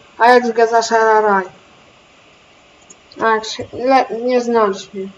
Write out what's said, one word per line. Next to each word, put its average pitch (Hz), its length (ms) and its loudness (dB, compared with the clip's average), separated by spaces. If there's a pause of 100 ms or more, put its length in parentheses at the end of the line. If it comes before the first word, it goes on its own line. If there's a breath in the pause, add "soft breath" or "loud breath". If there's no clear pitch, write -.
(180)
Ajax, 240 320 4
Galatasaray. 220 920 2 (1800)
Ajax, 220 380 -4 (140)
le-, 240 520 -2
nieznacznie 226 920 -2